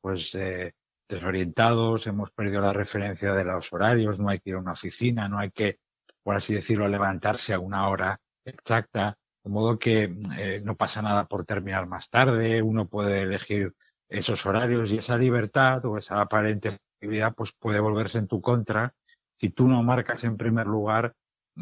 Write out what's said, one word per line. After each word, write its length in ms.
pues, 340
eh, 400
desorientados, 1000
hemos 240
perdido 280
la 120
referencia 600
de 100
los 280
horarios, 460
no 120
hay 100
que 100
ir 60
a 40
una 120
oficina, 560
no 100
hay 140
que, 260
por 100
así 200
decirlo, 340
levantarse 640
a 60
una 280
hora 320
exacta, 720
de 60
modo 280
que, 380
eh, 280
no 100
pasa 280
nada 240
por 180
terminar 420
más 240
tarde, 520
uno 260
puede 340
elegir 520
esos 380
horarios 440
y 60
esa 220
libertad 640
o 140
esa 240
aparente 480
flexibilidad, 640
pues, 180
puede 260
volverse 400
en 80
tu 140
contra 540
si 120
tú 180
no 140
marcas 420
en 140
primer 280
lugar, 480